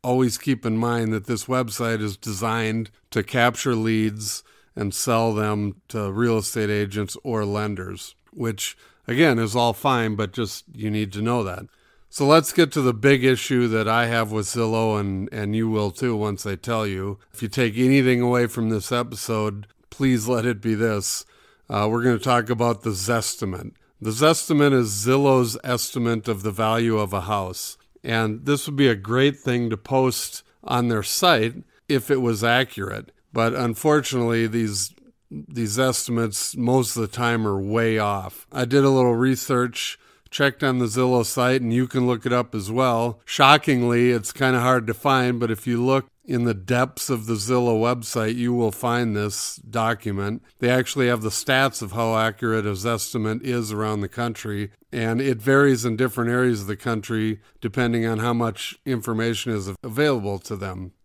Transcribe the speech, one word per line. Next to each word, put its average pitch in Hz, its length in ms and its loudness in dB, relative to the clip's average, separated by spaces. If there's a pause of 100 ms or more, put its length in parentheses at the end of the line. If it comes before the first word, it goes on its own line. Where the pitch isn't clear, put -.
always 127 360 0
keep 127 260 -2
in 110 140 -2
mind 117 340 0
that 107 140 -4
this 113 180 -4
website 117 560 -2
is 104 160 -6
designed 110 720 -4 (200)
to 110 120 0
capture 123 520 0
leads 110 680 -2 (320)
and 101 200 -6
sell 113 400 0
them 104 540 -2
to 104 220 -4
real 113 280 0
estate 104 320 -4
agents 104 520 -4
or 113 220 -4
lenders, 101 720 -6 (180)
which, 113 460 -6 (280)
again, 131 320 4
is 110 160 0
all 117 200 2
fine, 117 400 0
but 101 180 -4
just - 400 -6
you 107 180 -6
need 107 220 -2
to 104 80 -8
know 117 240 0
that. 95 220 -10 (460)
So 143 140 0
let's 156 260 6
get 160 200 4
to 156 80 0
the 127 140 2
big 131 280 4
issue 123 460 2
that 110 180 0
I 117 200 2
have 113 260 0
with 107 140 -2
Zillow, 113 520 0
and, 98 340 -4
and 104 220 -4
you 113 140 0
will 104 240 0
too 120 240 -2
once 104 280 -4
I 98 120 -4
tell 110 280 -4
you. 98 360 -4 (120)
If - 80 -14
you 110 80 -6
take 113 300 0
anything 127 420 4
away 123 280 2
from 113 200 -2
this 110 220 -2
episode, 110 800 -4 (220)
please 127 360 0
let 120 180 0
it 113 160 -2
be 110 140 0
this. 107 500 -2 (440)
Uh, 104 200 0
we're 117 140 0
gonna 120 160 4
talk 120 320 2
about 117 320 0
the 113 80 -2
Zestimate. 98 840 -4 (260)
The 110 100 -4
Zestimate 147 640 4
is 123 160 4
Zillow's 127 720 2
estimate 117 640 -2
of 104 160 -2
the 107 80 -2
value 110 480 2
of 101 140 -2
a 98 80 -2
house. 95 560 -6 (260)
And 113 420 -2
this 143 220 0
would 143 100 -8
be 139 120 6
a 113 80 2
great 127 420 0
thing 120 320 -2
to 110 60 -4
post - 680 -2 (220)
on 120 240 0
their 107 160 0
site 139 580 2 (260)
if 135 220 0
it 131 100 4
was 117 220 0
accurate. 117 720 -2 (200)
But 113 220 0
unfortunately, 120 960 0
these, 107 440 -2 (380)
these 117 480 -4
estimates 117 800 -2
most 123 400 0
of 117 60 -2
the 104 140 -6
time 117 300 0
are 98 140 0
way 110 380 0
off. 101 520 -4
I 123 140 -2
did 135 200 4
a 135 60 6
little 127 240 6
research, 123 840 0 (320)
checked 139 320 0
on 131 160 2
the 123 80 2
Zillow 123 400 2
site, 127 340 2
and 117 140 0
you 127 140 2
can 127 180 0
look 120 180 0
it 120 80 0
up 123 220 0
as 104 160 -4
well. 120 540 0
Shockingly, 123 880 4
it's 113 200 -2
kinda 127 280 2
hard 123 260 2
to 113 80 -4
find, 123 460 0
but 117 100 0
if 107 160 -6
you 120 180 0
look 131 220 2 (180)
in 120 200 -2
the 113 100 2
depths 123 560 -2
of 113 160 -4
the 117 80 -2
Zillow 117 460 2
website, 117 560 -2
you 120 180 0
will 113 160 2
find 117 460 0
this 104 400 -4
document. 110 840 -4 (200)
They 123 100 2
actually 127 380 2
have 117 140 0
the 110 80 -2
stats 131 520 0
of 101 80 -8
how 113 260 0
accurate 110 480 0
a 104 100 -2
Zestimate 110 680 -4
is 120 300 -4
around 107 300 -2
the 95 60 -6
country, 107 600 -6 (220)
and 113 280 -2
it 131 180 0
varies 135 460 6
in 113 120 0
different 120 340 0
areas 123 300 2
of 95 80 -10
the 104 80 -4
country 110 640 -2 (200)
depending 117 460 0
on 113 140 0
how 120 120 0
much 117 540 -2
information 117 640 -2
is 101 200 -2 (120)
available 117 560 0
to - 160 -10
them. 92 380 -10 (120)